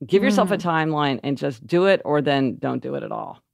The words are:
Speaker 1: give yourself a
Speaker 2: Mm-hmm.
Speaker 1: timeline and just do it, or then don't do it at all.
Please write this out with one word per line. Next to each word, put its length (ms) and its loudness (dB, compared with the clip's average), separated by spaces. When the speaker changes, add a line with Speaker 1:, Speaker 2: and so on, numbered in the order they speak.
Speaker 1:
give 160 4
yourself 280 2
a 60 2
Speaker 2:
Mm-hmm. 100 -8
Speaker 1:
timeline 560 0
and 140 -2
just 300 -6
do 180 2
it, 220 4
or 160 2
then 340 0
don't 260 -6
do 120 -8
it 80 -6
at 100 -10
all. 300 -10